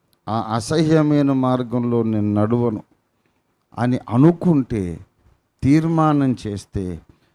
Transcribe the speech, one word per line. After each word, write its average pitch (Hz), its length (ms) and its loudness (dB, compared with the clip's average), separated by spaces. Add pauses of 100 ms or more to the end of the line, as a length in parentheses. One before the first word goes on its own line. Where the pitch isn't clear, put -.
(300)
ఆ 107 260 -4
అసహ్యమైన 151 760 2
మార్గంలో 123 720 0
నేను 104 300 0
నడవను" 110 500 0 (920)
అని 123 220 0 (100)
అనుకుంటే, 127 920 2 (640)
తీర్మానం 151 720 2 (120)
చేస్తే, 95 540 -8 (340)